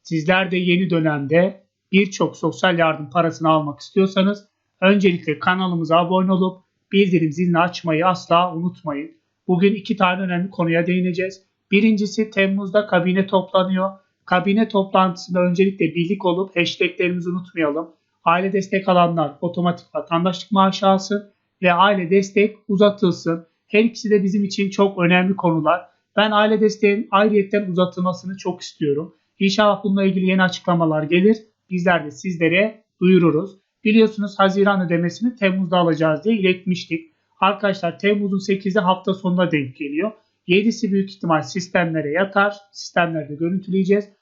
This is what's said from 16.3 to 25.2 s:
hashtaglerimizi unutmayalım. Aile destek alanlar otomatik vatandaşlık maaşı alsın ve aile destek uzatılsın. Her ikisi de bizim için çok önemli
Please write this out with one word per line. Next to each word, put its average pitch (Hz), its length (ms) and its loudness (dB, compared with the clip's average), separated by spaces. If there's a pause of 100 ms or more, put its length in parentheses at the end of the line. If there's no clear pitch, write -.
hashtaglerimizi 180 720 -2
unutmayalım. 165 600 -4 (340)
Aile 180 300 0
destek 190 360 -2
alanlar 170 420 2 (100)
otomatik 175 540 -4
vatandaşlık 170 560 -4
maaşı 196 360 2
alsın 190 440 0 (300)
ve 180 120 4
aile 185 360 2
destek 202 480 0 (100)
uzatılsın. 180 800 0 (200)
Her 214 160 2
ikisi 233 260 -4
de 202 140 4
bizim 196 200 0
için 196 260 -4
çok 196 300 0
önemli 180 360 2